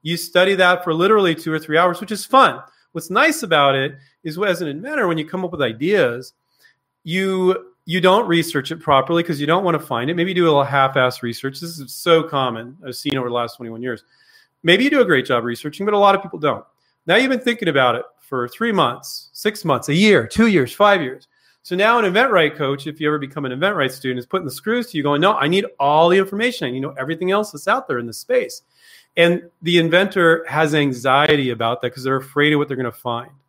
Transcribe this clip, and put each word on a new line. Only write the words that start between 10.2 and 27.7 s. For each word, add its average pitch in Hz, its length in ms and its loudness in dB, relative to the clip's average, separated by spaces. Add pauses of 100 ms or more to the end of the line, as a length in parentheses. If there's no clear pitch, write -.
you 180 40 -6
do 175 80 2
a 160 80 4
little 143 120 4
half-ass 135 600 0
research. 135 380 -8
This 165 180 -12
is 131 140 -16
so 165 300 2
common 131 640 -4
I've 127 100 -10
seen 139 220 -4
over 123 120 -2
the 120 60 -4
last 120 220 -4
twenty-one 113 240 -12
years. 123 220 -8 (580)
Maybe 190 240 4
you 285 40 0
do 285 120 2
a 220 40 4
great 143 200 2
job 120 180 0
researching, 147 420 -8
but 208 80 0
a 202 60 2
lot 196 160 6
of 196 60 -4
people 175 180 -14
don't. 131 260 -2 (400)
Now 180 120 2
you've 262 120 2
been 254 120 -2
thinking 226 260 -2
about 127 280 2
it 123 100 -8 (140)
for 123 280 -6
three 226 240 -4
months, - 640 -4
six - 300 -6
months, 143 260 -2
a 147 40 0
year, 180 320 4
two 226 220 2
years, 156 260 2
five 202 280 4
years. 131 260 -8 (340)
So - 140 -8
now 220 240 2
an 214 60 0
EventRite 214 500 2
coach, 139 320 -4
if 147 120 -12
you 151 80 -2
ever 151 120 0
become 139 260 -8
an 123 60 -6
EventRite 143 400 -2
student, 127 280 -6
is 120 60 -10
putting 180 200 -6
the 127 60 -8
screws 233 400 -4
to 160 60 -6
you 135 60 -4
going, 143 180 0
"No, 202 120 4
I 139 140 -2
need 196 180 0 (140)
all 151 300 4
the 185 80 4
information. 202 500 -2
I 123 40 -4
need 131 100 -6
to 143 60 -6
know 143 100 -12
everything 160 340 -4
else 208 200 -2
that's 151 180 -8
out 254 180 -2